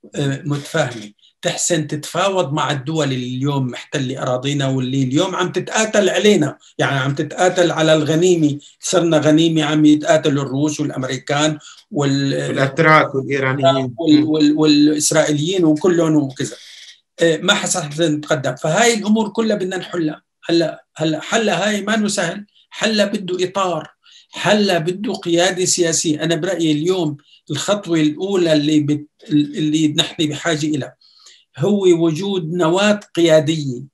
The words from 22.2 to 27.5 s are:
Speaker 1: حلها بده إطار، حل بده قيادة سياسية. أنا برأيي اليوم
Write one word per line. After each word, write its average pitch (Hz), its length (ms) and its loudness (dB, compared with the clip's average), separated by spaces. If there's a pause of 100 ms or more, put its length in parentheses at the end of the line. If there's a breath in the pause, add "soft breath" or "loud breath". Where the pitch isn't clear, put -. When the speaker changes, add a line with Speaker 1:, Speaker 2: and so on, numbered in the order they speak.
Speaker 1:
حلها 208 360 0
بده 185 400 -4
إطار، 180 500 -4 (420 soft breath)
حل 196 440 2
بده 185 340 -4
قيادة 180 520 0
سياسية. 165 580 0
أنا 165 120 0
برأيي 165 360 -2
اليوم 156 460 0 (340 soft breath)